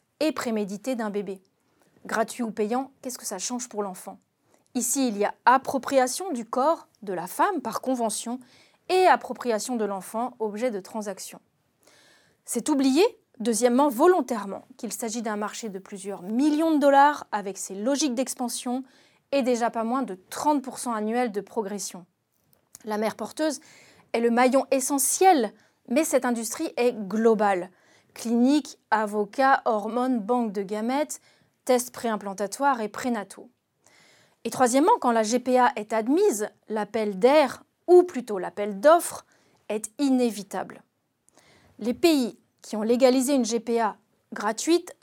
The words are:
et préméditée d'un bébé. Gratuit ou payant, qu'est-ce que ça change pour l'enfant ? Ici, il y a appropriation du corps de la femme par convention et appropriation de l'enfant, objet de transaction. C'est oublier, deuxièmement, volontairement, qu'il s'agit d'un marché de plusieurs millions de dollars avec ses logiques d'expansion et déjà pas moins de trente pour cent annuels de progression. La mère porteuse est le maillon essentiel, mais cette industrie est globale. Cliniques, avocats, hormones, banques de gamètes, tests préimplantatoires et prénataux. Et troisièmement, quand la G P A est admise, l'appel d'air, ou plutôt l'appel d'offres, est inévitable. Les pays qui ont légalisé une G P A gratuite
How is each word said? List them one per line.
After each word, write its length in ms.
et 120
préméditée 600
d'un 160
bébé. 320
Gratuit 380
ou 80
payant, 400
qu'est-ce 160
que 80
ça 140
change 280
pour 140
l'enfant ? 380
Ici, 320
il 100
y 80
a 80
appropriation 840
du 140
corps 420
de 120
la 120
femme 360
par 200
convention 580
et 180
appropriation 680
de 100
l'enfant, 520
objet 320
de 100
transaction. 600
C'est 240
oublier, 340
deuxièmement, 500
volontairement, 760
qu'il 160
s'agit 300
d'un 140
marché 320
de 100
plusieurs 420
millions 500
de 60
dollars 540
avec 260
ses 160
logiques 400
d'expansion 720
et 100
déjà 300
pas 120
moins 200
de 160
trente 320
pour 160
cent 160
annuels 380
de 100
progression. 640
La 140
mère 160
porteuse 440
est 60
le 100
maillon 400
essentiel, 840
mais 140
cette 220
industrie 520
est 160
globale. 800
Cliniques, 640
avocats, 760
hormones, 540
banques 320
de 100
gamètes, 580
tests 260
préimplantatoires 920
et 80
prénataux. 600
Et 60
troisièmement, 520
quand 100
la 120
G 160
P 180
A 180
est 180
admise, 560
l'appel 500
d'air, 440
ou 160
plutôt 340
l'appel 420
d'offres, 460
est 300
inévitable. 840
Les 140
pays 460
qui 140
ont 60
légalisé 520
une 120
G 140
P 200
A 180
gratuite 680